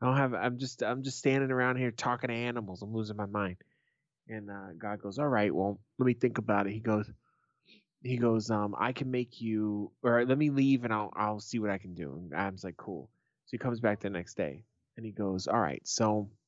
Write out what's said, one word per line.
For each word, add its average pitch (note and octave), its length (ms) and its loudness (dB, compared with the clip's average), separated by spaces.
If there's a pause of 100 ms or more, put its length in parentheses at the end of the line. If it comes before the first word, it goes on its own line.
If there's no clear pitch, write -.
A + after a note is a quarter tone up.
I A#2+ 40 0
don't C3 120 4
have, C3 160 2
I'm A#2+ 260 0
just, C3 240 -4
I'm B2 200 0
just C3+ 140 -6
standing C3+ 340 2
around B2+ 260 2
here B2+ 140 0
talking A#2+ 380 -2
to A#2 60 -2
animals. A#2 460 -4
I'm G#2 120 -8
losing A2 240 -2
my G#2 80 -2
mind." G2 320 -2 (720)
And, G#2+ 200 -8
uh, G2 280 -10
God G#2 240 -6
goes, G2+ 180 -8
"All D3 80 2
right, G#2 260 4
well, G2 260 0 (180)
let C3 80 4
me B2 80 6
think A#2+ 240 2
about G#2 300 2
it." G2 60 -4
He A2 60 -6
goes, G#2+ 300 2 (920)
he B2 140 0
goes, A2+ 340 2
um, G#2 260 0
"I A#2+ 160 2
can C3 180 -2
make B2 300 -4
you, G#2+ 500 0 (120)
or A#2+ 220 6
let C3 120 4
me D3+ 120 4
leave C3+ 340 4
and A#2 100 0
I'll, G#2 220 -2
I'll G#2+ 240 0
see A#2 200 -4
what G#2+ 120 0
I G2 60 0
can F#2 180 -10
do." D2+ 180 -6
And E2 200 -10
Adam's F#2+ 300 -4
like, F2+ 140 -8
"Cool." E2 320 -10 (360)
So - 60 -14
he B2 60 -6
comes A#2+ 220 -2
back G#2+ 220 2
the G2+ 80 -4
next F2 280 -6
day E2+ 260 -4 (340)
and A2+ 80 -10
he G#2+ 60 -8
goes, F#2+ 360 -4
"All A2+ 120 2
right, D2+ 280 -2
so G#2+ 420 0 (180)